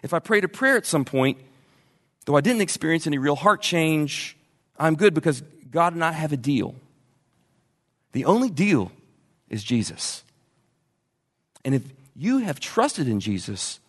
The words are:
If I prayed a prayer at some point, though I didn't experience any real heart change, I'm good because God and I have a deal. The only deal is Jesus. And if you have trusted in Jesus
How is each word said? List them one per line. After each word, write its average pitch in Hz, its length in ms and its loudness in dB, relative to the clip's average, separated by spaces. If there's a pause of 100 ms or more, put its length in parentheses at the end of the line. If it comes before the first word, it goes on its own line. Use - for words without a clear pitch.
If 165 100 -6
I 165 60 0
prayed 208 240 0
a 175 60 -2
prayer 262 280 2
at - 80 -2
some 143 200 0
point, 131 340 0 (840)
though 143 100 0
I 143 60 6
didn't 220 200 2
experience 165 460 -2
any 147 100 0
real 143 200 0
heart 185 240 2
change, 160 760 -2 (400)
I'm 160 180 2
good 190 180 4
because 151 280 0 (300)
God 170 220 2
and 165 100 -4
I 160 80 0
have 156 220 -4
a 143 40 -2
deal. 120 380 -2 (1400)
The 131 140 -4
only 233 240 4
deal 151 420 2 (580)
is 104 140 -6
Jesus. - 600 -4 (1400)
And 135 100 0
if 131 100 0 (320)
you 240 240 0
have 185 200 -4
trusted 220 480 -2
in 107 140 0
Jesus 98 680 -6